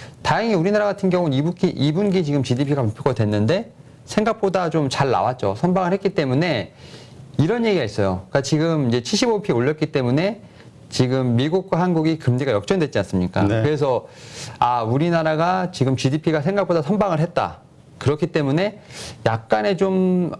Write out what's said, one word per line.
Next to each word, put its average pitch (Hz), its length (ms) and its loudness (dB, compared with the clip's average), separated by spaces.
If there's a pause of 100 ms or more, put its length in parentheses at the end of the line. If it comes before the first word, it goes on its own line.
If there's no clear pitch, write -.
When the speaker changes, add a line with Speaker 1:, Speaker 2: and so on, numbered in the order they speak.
(220)
Speaker 1:
다행히 208 320 0
우리나라 202 300 2
같은 196 240 0
경우는 170 280 2
이 139 60 2
분기, 175 260 0
이 147 240 0
분기 190 320 0
지금 143 180 0
지디피가 139 400 0
발표가 120 320 -2
됐는데 110 560 0 (340)
생각보다 196 680 0
좀 151 200 0
잘 139 200 0
나왔죠. 101 460 0
선방을 180 360 0
했기 196 180 -2
때문에 139 600 0 (680)
이런 226 260 2
얘기가 190 200 2
있어요. 95 440 -2
그러니까 139 140 0
지금 151 460 0
이제 120 140 2
칠십오 214 400 0 (120)
올렸기 147 380 0
때문에 147 480 0 (500)
지금 127 460 0
미국과 165 440 0
한국이 160 380 0
금리가 127 340 0
역전됐지 131 460 0
않습니까? 92 440 0
Speaker 2:
네. 110 200 2
Speaker 1:
그래서 139 440 0 (520)
"아, 120 240 2
우리나라가 165 880 0
지금 131 240 0
지디피가 156 460 0
생각보다 180 400 0
선방을 185 380 0
했다." 127 380 -2 (400)
그렇기 151 300 0
때문에 165 520 0 (440)
약간의 196 520 0
좀 185 640 0